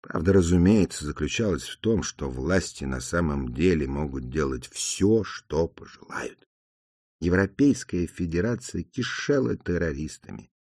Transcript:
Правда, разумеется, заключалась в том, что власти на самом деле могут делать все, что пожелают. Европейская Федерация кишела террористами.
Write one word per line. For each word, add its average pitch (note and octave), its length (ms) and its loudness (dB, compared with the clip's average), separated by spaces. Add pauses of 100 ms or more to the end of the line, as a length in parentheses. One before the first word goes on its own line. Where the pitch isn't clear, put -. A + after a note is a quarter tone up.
Правда, F2+ 320 0
разумеется, F2+ 720 6
заключалась D2+ 640 -4
в - 100 -14
том, G#2+ 260 0
что - 260 -8
власти C#2+ 540 -2
на C2 180 -4
самом C#2+ 520 -2
деле D#2 340 2
могут C2+ 420 -6
делать C2 380 -4
все, G#2 560 2
что - 440 -4
пожелают. - 800 -14 (720)
Европейская F#2+ 880 2
Федерация F2 760 -4
кишела B2 760 -2
террористами. D#2 920 -4 (120)